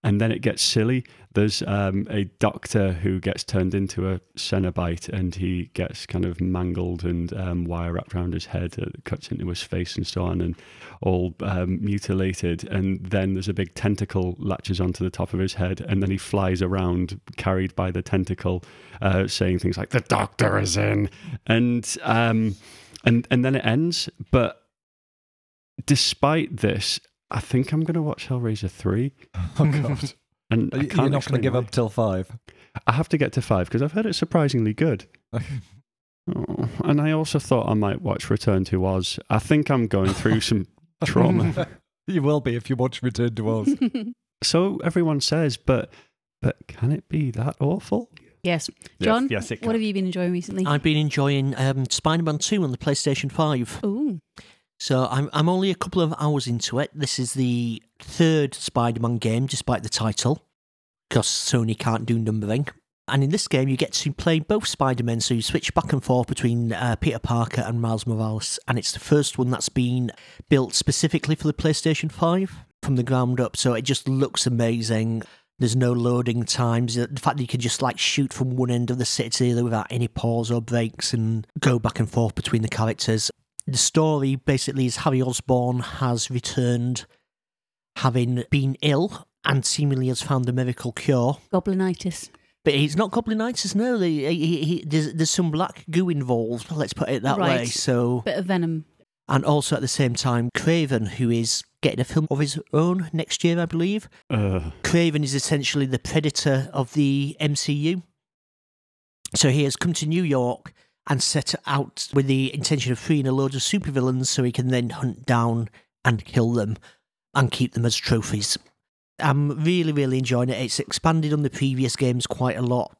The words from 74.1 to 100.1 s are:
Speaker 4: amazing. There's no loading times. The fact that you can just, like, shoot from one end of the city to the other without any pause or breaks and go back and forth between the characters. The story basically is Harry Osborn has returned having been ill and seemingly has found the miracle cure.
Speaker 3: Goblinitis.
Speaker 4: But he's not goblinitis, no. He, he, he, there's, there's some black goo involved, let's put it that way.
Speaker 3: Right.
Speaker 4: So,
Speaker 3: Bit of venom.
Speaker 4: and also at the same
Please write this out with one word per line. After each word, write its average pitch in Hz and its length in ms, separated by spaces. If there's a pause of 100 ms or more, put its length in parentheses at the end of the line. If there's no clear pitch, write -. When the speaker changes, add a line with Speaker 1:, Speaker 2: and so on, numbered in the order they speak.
Speaker 4:
amazing. 113 800 (340)
There's 120 180
no 123 180
loading 120 500
times. 117 520
The 120 120 (120)
fact 143 180
that 131 60
you 120 40
can 127 140
just, 117 200
like, 127 160
shoot - 340
from 127 240
one 127 140
end 120 220
of 123 80
the 120 60
city - 240
to - 160
the 123 80
other 120 100
without 113 260
any 120 180
pause 117 440
or 117 100
breaks 117 520
and 113 340 (120)
go 123 200
back 113 200
and 110 100
forth 117 260
between - 260
the 110 60
characters. 110 640 (340)
The 131 140
story 147 560
basically 135 500
is 120 120
Harry 131 240
Osborn 123 580
has 120 500
returned 120 760 (920)
having 123 540
been 135 300
ill 147 440 (180)
and 139 220
seemingly 135 440
has 123 120
found 131 240
the 123 80
miracle 123 380
cure. 127 480 (120)
Speaker 3:
Goblinitis. 190 800 (340)
Speaker 4:
But 143 120
he's 143 220
not 214 140
goblinitis, 220 640
no. 240 240
He, 160 280
he, 165 360
he, 165 220
there's, 151 280
there's 160 180
some 170 200
black 160 380
goo 175 200
involved, 120 640
let's 151 220
put - 160
it 123 140
that 139 160
way. 151 180
Speaker 3:
Right. 120 100
Speaker 4:
So, 120 540
Speaker 3:
Bit - 160
of 185 80
venom. 165 400 (440)
Speaker 4:
and 165 160
also 147 300
at - 60
the 131 60
same 127 280